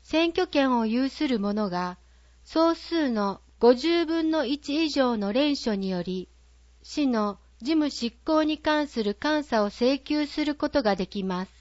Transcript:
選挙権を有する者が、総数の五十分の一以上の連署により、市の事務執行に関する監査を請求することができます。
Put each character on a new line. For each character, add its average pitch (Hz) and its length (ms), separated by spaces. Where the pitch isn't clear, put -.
選 330 280
挙 359 160
権 262 320
を 226 80
有 254 240
す 302 180
る 233 120
者 208 280
が、 180 300
総 330 320
数 320 360
の 202 320
五 247 160
十 330 320
分 320 240
の 311 160
一 285 380
以 311 40
上 254 300
の 202 140
連 277 240
署 220 180
に 190 160
よ 180 120
り、 180 280
市 294 240
の 208 320
事 262 120
務 302 180
執 233 220
行 311 200
に 302 140
関 302 280
す 233 160
る 202 180
監 302 220
査 220 220
を - 20
請 254 320
求 302 280
す 302 180
る 294 100
こ 294 140
と 277 160
が 202 100
で 185 140
き 202 160
ま 185 220
す。 - 40